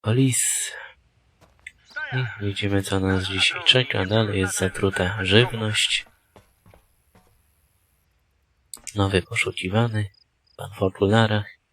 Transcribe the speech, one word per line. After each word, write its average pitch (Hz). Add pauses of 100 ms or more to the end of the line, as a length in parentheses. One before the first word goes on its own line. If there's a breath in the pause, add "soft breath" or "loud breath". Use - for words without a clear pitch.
Polis. 123 (1400 loud breath)
I 117
widzimy, 98
co 98
nas 95
dzisiaj 95
czeka. 113
Dalej 104
jest 95
zatruta 95
żywność. 110 (3000)
Nowy 98
poszukiwany. 107 (480)
Pan -
w -
okularach. 104 (140)